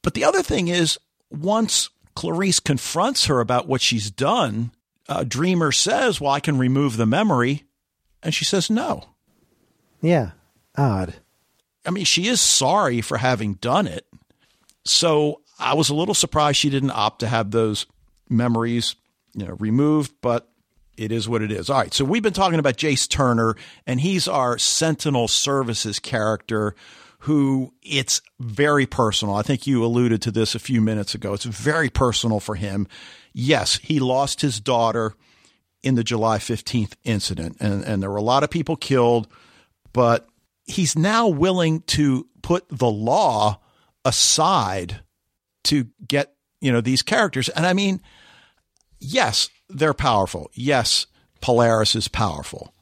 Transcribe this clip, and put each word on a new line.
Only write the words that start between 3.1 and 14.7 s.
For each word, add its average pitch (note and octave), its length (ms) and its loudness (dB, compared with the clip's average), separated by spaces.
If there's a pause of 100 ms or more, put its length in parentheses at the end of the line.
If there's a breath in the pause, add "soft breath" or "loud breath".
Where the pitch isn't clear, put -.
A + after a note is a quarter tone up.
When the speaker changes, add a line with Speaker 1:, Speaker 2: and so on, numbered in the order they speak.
Speaker 1:
her C3+ 140 2
about A#2+ 280 0
what C3 140 0
she's G#2+ 300 -2
done, B2+ 600 -2 (360)
uh, - 160 -4
Dreamer D#3 480 0
says, A3+ 500 0
"Well, C#3 100 0
I C#3+ 80 0
can C#3+ 180 0
remove B2+ 400 2
the A2+ 100 2
memory." C#3+ 560 2 (580)
And D#3 120 -4
she - 120 -2
says, F#3+ 240 0
"No." C4 360 -2 (960)
Speaker 2:
Yeah. D3+ 300 2 (460)
Odd. G2 380 0 (720)
Speaker 1:
I F3 60 -4
mean, D#3 140 -4
she F3+ 220 0
is A#3+ 140 2
sorry C#3 600 2
for B2 160 -4
having G#2+ 380 0
done D3+ 320 0
it. D#2+ 180 -10 (800)